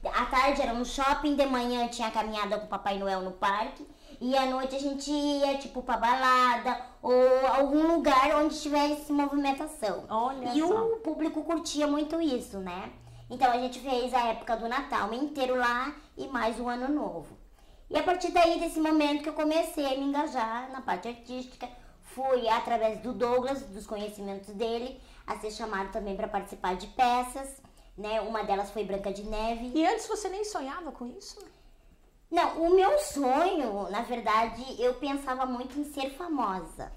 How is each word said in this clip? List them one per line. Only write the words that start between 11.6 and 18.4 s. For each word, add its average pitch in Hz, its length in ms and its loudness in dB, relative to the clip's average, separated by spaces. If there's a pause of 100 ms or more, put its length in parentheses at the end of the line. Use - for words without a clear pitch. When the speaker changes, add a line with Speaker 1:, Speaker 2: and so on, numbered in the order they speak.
Speaker 1:
muito 294 340 0
isso, 254 380 -2
né? 190 340 -8 (380)
Então 254 220 4
a 240 80 2
gente 254 200 -4
fez 247 340 -2
a 240 160 4
época 226 280 -2
do 226 100 -6
Natal 233 460 -2
inteiro 262 420 -2
lá 247 380 0 (240)
e 262 100 -8
mais 233 320 -2
o 240 80 -4
Ano 247 240 -4
Novo. 190 460 -4 (520)
E - 80 0
a 311 60 4
partir 359 280 2
daí, 339 280 6